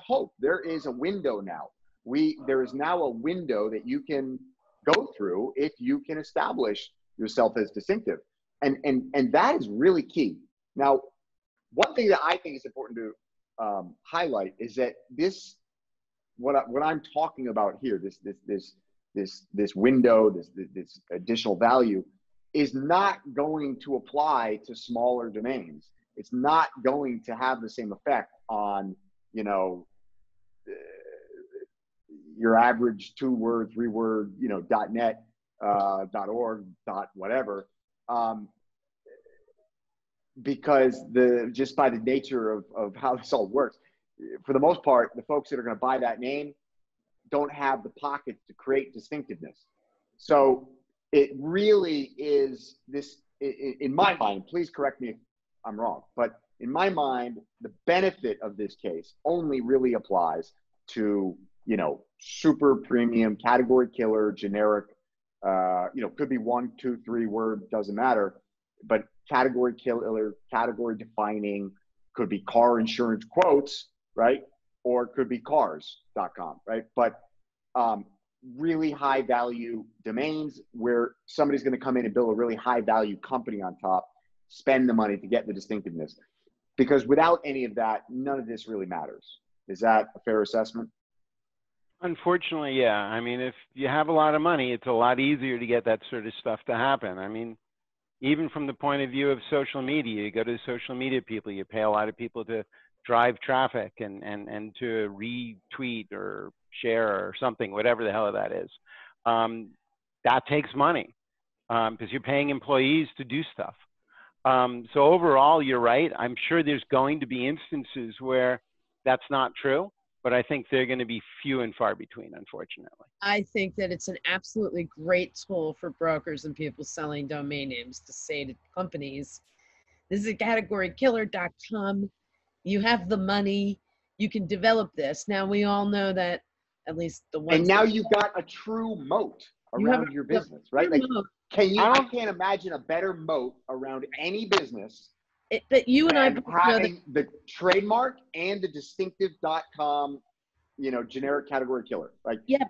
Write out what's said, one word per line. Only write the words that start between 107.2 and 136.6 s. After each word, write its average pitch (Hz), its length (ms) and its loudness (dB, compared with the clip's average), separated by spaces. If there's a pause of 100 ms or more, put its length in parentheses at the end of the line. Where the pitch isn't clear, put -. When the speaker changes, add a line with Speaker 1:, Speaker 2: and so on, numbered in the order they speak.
Speaker 2:
something, 113 320 -4
whatever 113 320 2
the 104 80 0
hell 107 180 0
that 104 220 -4
is. 90 160 -6 (560)
Um, 113 440 0 (560)
that 127 220 4
takes 143 280 0
money, 143 400 2 (560)
um, 113 260 0
'cause 110 140 -10
you're 131 100 -4
paying 143 300 0
employees 139 640 2
to 139 80 -10
do 131 180 -4 (100)
stuff. - 220 -10 (680)
Um, 123 480 2
so 143 100 4
overall, 156 600 8
you're 131 180 0
right. 123 380 4
I'm 120 180 -4 (120)
sure 165 140 2
there's 143 280 -2
going 139 300 2
to 135 60 -6
be 123 200 -4
instances 135 720 -8
where 127 400 2 (440)
that's 127 260 2
not 135 240 0
true, 147 360 0 (320)
but 123 100 0
I 123 100 4
think 139 260 -6
they're 131 180 2
gonna 127 200 -2
be 113 160 -6 (200)
few 135 180 -2
and 110 160 -4
far 107 180 0
between, - 400 -14
unfortunately. - 720 -18 (160)
Speaker 3:
I 202 200 0
think 190 340 -4
that 185 160 -2
it's - 160 -8
an - 180 -10
absolutely 180 580 -2
great 175 520 -2
tool 160 380 -6
for 175 160 -12
brokers 156 540 -4
and 151 120 -10
people 151 280 -8
selling 147 440 -8
domain 143 400 -6
names 127 320 -10
to - 120 -20
say 143 320 -8
to 131 100 -10 (200)
companies, 143 640 -10 (680)
"This 202 180 -4
is 220 80 -4
category 208 560 -2
killer 233 340 0
dot 180 280 -6 (180)
com. 196 400 -4 (540)
You 196 160 0
have 214 280 0
the 214 80 0
money. 202 640 0 (400)
You 208 100 0
can 202 180 -4
develop 208 480 2
this." 151 340 -4
Now, 196 180 0
we 202 180 2
all 202 220 2
know 202 260 0
that 180 300 -2 (460)